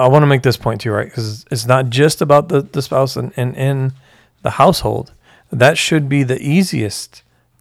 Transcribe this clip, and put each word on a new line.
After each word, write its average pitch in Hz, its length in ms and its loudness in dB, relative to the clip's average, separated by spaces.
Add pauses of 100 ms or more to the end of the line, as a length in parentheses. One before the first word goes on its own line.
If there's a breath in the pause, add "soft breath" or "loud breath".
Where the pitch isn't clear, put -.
I 127 40 6
wanna 147 180 6
make 139 160 2
this 127 140 0
point 113 240 -6
too, 113 100 -6
right? 104 220 -2
'Cause 110 400 -10
it's 113 140 -6
not 131 220 2
just 139 320 0
about 147 280 2
the, 139 140 0
the 143 200 -6
spouse 135 340 -2
and, 123 200 -8
and 123 200 -4
in 135 360 -2 (500 soft breath)
the - 80 -2
household. 135 640 0 (400 soft breath)
That 143 260 2
should 151 300 0
be 139 160 0
the 127 160 -4
easiest 143 840 -2 (380)